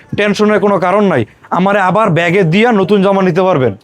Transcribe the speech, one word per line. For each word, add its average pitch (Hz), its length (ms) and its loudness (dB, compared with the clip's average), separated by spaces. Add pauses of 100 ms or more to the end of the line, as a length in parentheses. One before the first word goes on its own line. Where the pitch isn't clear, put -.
(160)
টেনশনের 208 440 0
কোনো 202 180 0
কারণ 185 340 0
নাই। 127 100 0 (280)
আমারে 196 300 0
আবার 190 300 0
ব্যাগে 170 340 0
দিয়া 202 280 2
নতুন 202 300 0
জামা 196 200 0
নিতে 180 260 0
পারবেন। 127 240 0 (120)